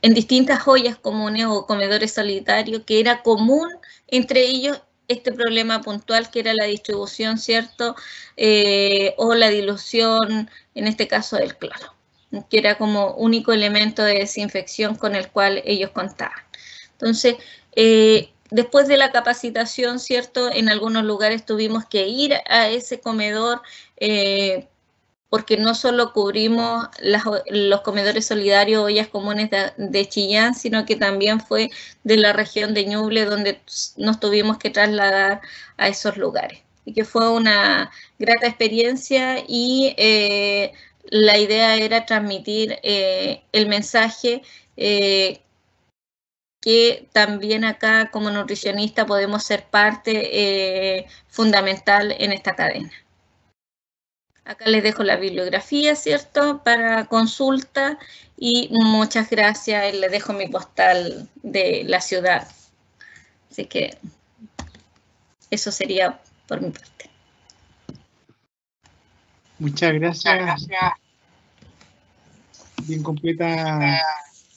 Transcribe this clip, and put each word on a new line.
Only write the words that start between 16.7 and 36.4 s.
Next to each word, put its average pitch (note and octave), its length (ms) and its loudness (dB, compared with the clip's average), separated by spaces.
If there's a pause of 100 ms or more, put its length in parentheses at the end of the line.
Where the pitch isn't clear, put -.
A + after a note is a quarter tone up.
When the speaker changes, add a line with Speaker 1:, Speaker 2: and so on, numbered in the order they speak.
Speaker 1:
Entonces, A3+ 460 0 (400)
eh, A3 560 6 (160)
después C4 400 4
de C#4+ 80 6
la C4+ 160 4
capacitación, A#3+ 840 -2
¿cierto? B3 520 -2
En A3 160 0
algunos A3 380 0
lugares G#3+ 400 0
tuvimos A3 400 -2
que G3 220 -2
ir C#4 280 0 (140)
a A3+ 180 4
ese A#3+ 320 -6
comedor, A3 640 -2 (360)
eh, G3 680 0 (640)
porque A3 280 0
no A3 180 0
solo A#3+ 380 0
cubrimos A3 720 0 (140)
las G#3+ 240 0
o-, G#3 240 -2
los G3+ 320 2
comedores G#3 440 -2
solidarios, G#3 560 2
ollas G#3 280 0
comunes G#3 400 -4
de, G3 260 -2
de G3 320 -2
Chillán, G#3+ 480 0
sino A3 300 -2
que A3 100 0
también G#3 460 0
fue A3 280 -2 (360)
de A3 100 4
la G#3 160 6
región G#3+ 420 -2
de G#3 120 0
Ñuble, G#3+ 400 -2
donde G3+ 420 -2
s-, - 300 -10
nos A3 240 -2
tuvimos G#3+ 360 0
que G#3+ 120 -6
trasladar G3+ 720 2 (340)
a G3+ 140 0
esos G3+ 260 -4
lugares. - 460 -6 (240)